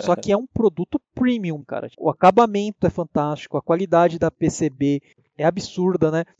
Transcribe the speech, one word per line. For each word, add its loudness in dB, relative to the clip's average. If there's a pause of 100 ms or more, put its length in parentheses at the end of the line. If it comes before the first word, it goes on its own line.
Só 0
que -4
é 4
um -2
produto -2 (120)
premium, -2
cara. -8 (100)
O -2
acabamento 2
é 0
fantástico, -4
a -4
qualidade 2
da -2
P -2
C -2
B -2 (340)
é -4
absurda, 0
né? 0 (160)